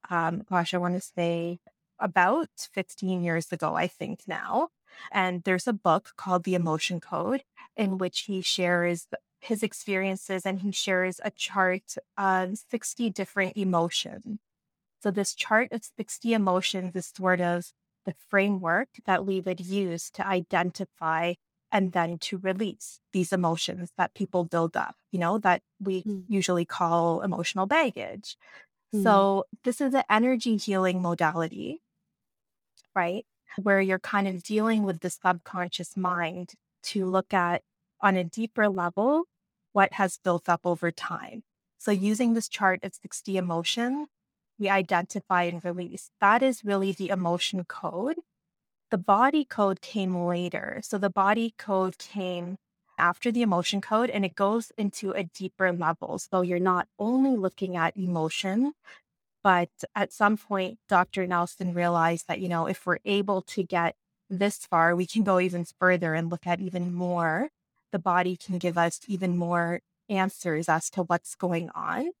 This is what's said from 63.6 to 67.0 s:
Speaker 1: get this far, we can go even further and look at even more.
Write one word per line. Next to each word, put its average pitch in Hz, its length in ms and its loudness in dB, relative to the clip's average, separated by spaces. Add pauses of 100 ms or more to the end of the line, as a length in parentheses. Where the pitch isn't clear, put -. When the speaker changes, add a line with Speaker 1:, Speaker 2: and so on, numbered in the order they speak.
Speaker 1:
get 170 320 0 (340)
this 196 360 0
far, 170 300 4
we 180 120 0
can 220 160 0
go 190 160 4
even 175 260 0 (140)
further 180 340 4
and 165 160 -2
look 170 160 -6
at 175 140 0
even 180 340 -4
more. 175 560 0 (420)